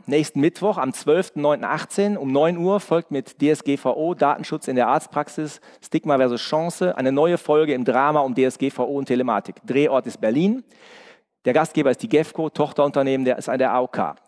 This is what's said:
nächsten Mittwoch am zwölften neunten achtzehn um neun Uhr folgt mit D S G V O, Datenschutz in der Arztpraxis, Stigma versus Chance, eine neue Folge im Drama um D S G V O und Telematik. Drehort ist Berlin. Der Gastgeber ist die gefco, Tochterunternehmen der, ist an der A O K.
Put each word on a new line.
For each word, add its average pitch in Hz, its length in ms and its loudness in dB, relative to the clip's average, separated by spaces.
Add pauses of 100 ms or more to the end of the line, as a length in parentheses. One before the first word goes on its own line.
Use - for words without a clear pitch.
nächsten 147 320 -2
Mittwoch 175 380 0
am 131 160 -2
zwölften 160 480 0
neunten 147 240 0
achtzehn 196 520 -2
um 131 140 -4
neun 160 260 2
Uhr 190 220 0
folgt 165 320 -2
mit - 300 -8
D 147 100 4
S 151 120 -2
G 139 140 0
V 127 180 0
O, 160 200 -4
Datenschutz - 520 -2
in 131 80 -4
der 120 120 4
Arztpraxis, 147 760 -4 (220)
Stigma 151 340 0
versus 123 240 2
Chance, 170 560 -2
eine 131 140 0
neue 165 260 2
Folge 151 360 2
im 127 120 -4
Drama 143 360 2
um 131 120 -2
D 131 120 2
S 127 120 0
G 135 140 -2
V 123 160 -4
O 139 100 -4
und 135 80 -4
Telematik. 123 600 -2
Drehort 131 420 2
ist 110 120 -10
Berlin. 170 440 0 (800)
Der 123 80 2
Gastgeber 151 380 2
ist 120 100 -4
die 113 80 -8
gefco, 156 400 0
Tochterunternehmen 139 760 0
der, 127 140 2
ist - 120 -8
an 127 100 -2
der 127 120 2
A 127 100 2
O 127 60 -2
K. 85 280 -4 (120)